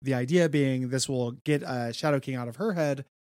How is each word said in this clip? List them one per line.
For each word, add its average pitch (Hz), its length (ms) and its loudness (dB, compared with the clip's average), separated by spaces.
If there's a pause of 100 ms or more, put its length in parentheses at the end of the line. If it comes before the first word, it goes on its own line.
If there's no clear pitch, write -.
the 135 120 0
idea 156 340 4
being 135 420 2
this 131 180 0
will 123 240 0
get, 143 320 -2
uh, 120 280 -4
Shadow 143 280 0
King 131 160 -6
out 123 120 -6
of 117 80 -12
her 208 180 -2
head 143 300 -2 (260)